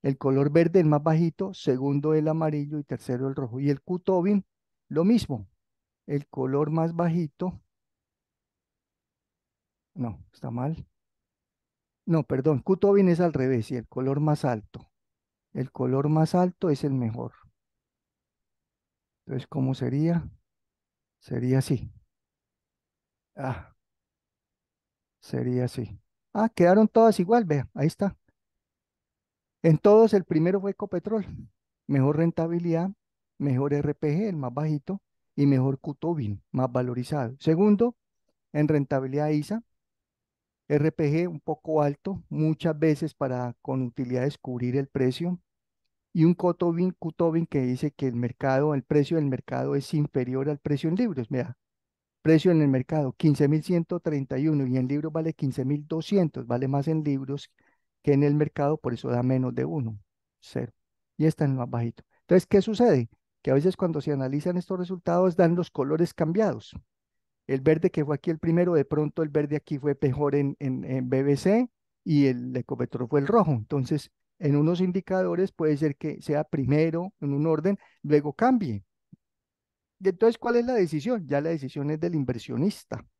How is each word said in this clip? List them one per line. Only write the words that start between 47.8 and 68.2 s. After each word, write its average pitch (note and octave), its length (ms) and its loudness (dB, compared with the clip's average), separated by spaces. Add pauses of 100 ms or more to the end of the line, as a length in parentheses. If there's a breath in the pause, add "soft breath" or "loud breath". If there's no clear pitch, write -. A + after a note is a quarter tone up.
que - 160 -4
el A#2 80 -4
mercado, C3+ 580 0
el C3+ 100 -2
precio D3 340 2
del D3+ 80 0
mercado C3+ 500 -4
es C#3 180 -4
inferior C3+ 560 -2
al D3 100 -4
precio D3 300 -2
en F3 60 0
libros. G3 320 -2
Vea, B2 300 -6 (640)
precio D#3+ 300 4
en D#3 100 4
el C#3+ 80 4
mercado, C3 420 0
quince D3 380 2
mil D3+ 120 2
ciento F3 380 -2
treinta C#3 400 -4
y D#3 80 0
uno, D3 180 2
y B2+ 120 0
en B2+ 100 0
libros D3+ 240 -4
vale D#3+ 220 -4
quince C3 320 -4
mil D3 200 -2
doscientos, D#3+ 600 -2
vale B2 220 -2
más C#3 180 -2
en D#3+ 160 -2
libros C#3 480 -6 (500)
que D3 120 2
en C#3+ 100 6
el D3 100 4
mercado, D3 440 0
por B2 160 -6
eso B2+ 160 -8
da A#2+ 140 0
menos B2+ 300 0
de B2 120 -2
uno, A#2 340 -6 (400)
cero. - 320 -10 (460)
Y D3+ 80 0
esta D#3+ 180 2
es C#3 80 0
más B2+ 180 -4
bajito. A#2 320 -4 (200)
Entonces, - 260 4
¿qué G3 140 4
sucede? G3 480 2 (320)
Que C3 100 -2
a - 20 4
veces D#3+ 220 2
cuando D#3+ 240 -2
se D3 140 -4
analizan C#3+ 420 -4
estos F3+ 240 -6
resultados F3+ 560 0
dan F3 200 4
los F3 140 -4
colores D#3 440 0
cambiados. E3 600 -2 (720)
El C3+ 140 -2
verde D#3+ 320 4
que D3+ 140 -2
fue D3 100 -2
aquí - 140 -4